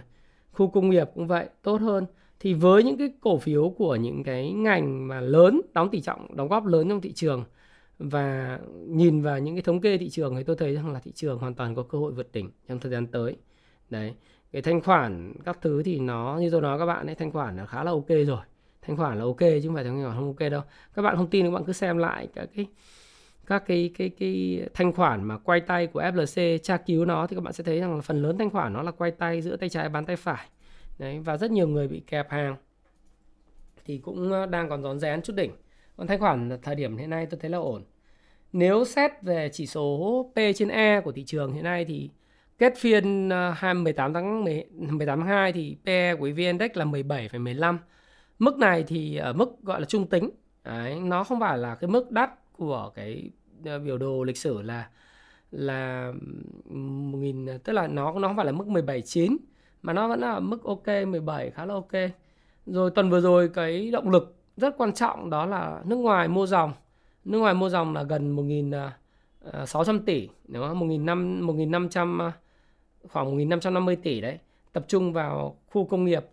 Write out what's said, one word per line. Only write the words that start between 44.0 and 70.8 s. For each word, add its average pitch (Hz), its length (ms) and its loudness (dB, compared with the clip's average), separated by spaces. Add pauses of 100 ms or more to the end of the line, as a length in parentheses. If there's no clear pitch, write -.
tháng 202 300 -2
mười, 160 260 -2
mười 156 360 -4
tám 143 120 0
tháng 170 100 0
hai 196 240 4
thì 147 320 -6
P - 40 -8
E 180 260 4
của 147 120 -4
E 147 60 -2
V 147 40 -6
N 175 100 0
Index 185 280 0
là 165 100 -2
mười 143 180 -2
bảy 135 260 -4
phẩy 120 120 -8
mười 123 140 -4
lăm. 170 240 0 (600)
Mức 269 200 4
này 180 280 6
thì 156 300 -6
ở 147 160 -4
mức 226 300 0
gọi 190 180 -4
là 143 60 -6
trung 196 200 0
tính. 190 240 0 (340)
Đấy, 120 360 -8
nó 180 240 0
không 240 160 -2
phải 165 180 0
là 120 160 -4
cái 175 160 -4
mức 247 200 2
đắt 247 200 2 (220)
của 131 420 -6
cái, 107 360 -12 (340)
ờ, 147 140 -8
biểu 139 200 -4
đồ 131 260 -2
lịch 127 120 -4
sử 113 260 -4
là, 117 280 -10 (600)
là 131 640 -6 (960)
một 139 80 -6
nghìn, 135 280 -4 (180)
tức 220 80 -4
là 185 140 0
nó, 147 260 -2
nó 196 160 0
không 202 80 -4
phải 196 100 0
là 135 60 0
mức 196 140 -4
mười 190 160 0
bảy 135 200 -4
chín, 185 340 2 (460)
mà 170 100 -4
nó 214 160 0
vẫn 233 120 -2
là 226 200 -2
mức 214 240 -4
ok, 196 220 -6 (200)
mười 180 140 -2
bảy 147 300 -4
khá 156 160 -10
là 202 80 -6
ok. 190 180 -8 (720)
Rồi 185 240 2
tuần 190 200 4
vừa 175 100 6
rồi 180 280 8
cái 175 420 -2
động 226 200 0
lực - 260 4 (200)
rất 269 220 0
quan 220 140 0
trọng - 380 -2
đó 156 160 0
là 165 380 -4
nước 220 120 0
ngoài 202 320 4
mua 185 180 2
dòng. 165 260 4 (520)
Nước 208 140 0
ngoài 208 160 6
mua 185 140 2
dòng 165 260 0
là 147 80 -2
gần 143 280 -2
một 143 120 -2
nghìn, 143 280 -2
à, 139 280 -8 (540)
à, 139 140 -8
sáu 160 180 0
trăm 214 200 2
tỷ, 139 240 0 (200)
đúng 127 200 -6
không? 175 100 -4
Một 170 80 0